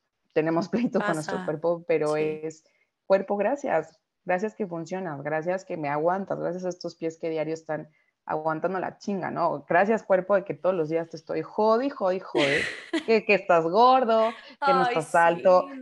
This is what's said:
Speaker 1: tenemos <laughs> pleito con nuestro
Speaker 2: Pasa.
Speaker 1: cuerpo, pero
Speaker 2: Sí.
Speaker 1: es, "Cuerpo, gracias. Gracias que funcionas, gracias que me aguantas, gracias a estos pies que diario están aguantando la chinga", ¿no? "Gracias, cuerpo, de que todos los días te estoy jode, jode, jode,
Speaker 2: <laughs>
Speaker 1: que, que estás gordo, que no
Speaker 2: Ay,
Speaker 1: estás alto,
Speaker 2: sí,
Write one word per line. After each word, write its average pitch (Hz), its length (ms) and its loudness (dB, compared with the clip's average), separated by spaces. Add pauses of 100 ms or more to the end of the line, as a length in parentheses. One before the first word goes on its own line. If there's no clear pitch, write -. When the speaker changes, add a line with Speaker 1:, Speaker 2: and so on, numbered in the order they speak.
(340)
Speaker 1:
tenemos 165 360 0
<laughs> 233 200 -2
pleito 196 140 -2
con 208 120 -2
nuestro 160 260 -6
Speaker 2:
Pasa. - 0 -
Speaker 1:
cuerpo, 170 440 -4
pero 151 300 0
Speaker 2:
Sí. - 0 -
Speaker 1:
es, 156 480 -6 (420)
"Cuerpo, 196 300 2
gracias. 202 640 -2 (260)
Gracias 185 320 -2
que 214 100 -6
funcionas, 165 560 -8
gracias 156 420 -4
que - 120 -10
me 151 120 -4
aguantas, 160 520 -2
gracias 170 240 -6
a 185 40 -4
estos 175 280 -10
pies 160 220 -6
que 170 120 -6
diario 160 240 -4
están 156 360 -8 (340)
aguantando 156 560 -2
la - 180 -8
chinga", 185 320 -6
¿no? 156 380 -2
"Gracias, 196 340 2
cuerpo, 185 320 0
de 190 100 2
que 170 100 -8
todos 180 200 -2
los 160 140 -2
días 165 220 -4
te 165 60 -14
estoy 160 260 -8
jode, 220 480 0
jode, 190 300 -2
jode, 143 500 0 (220)
Speaker 2:
<laughs> 311 120 -4
Speaker 1:
que, 220 200 2
que 208 100 4
estás 180 300 4
gordo, 226 720 4 (280)
que 277 100 4
no 262 80 4
Speaker 2:
Ay, - 0 -
Speaker 1:
estás 240 320 -2
alto, 175 500 6
Speaker 2:
sí, - 180 -12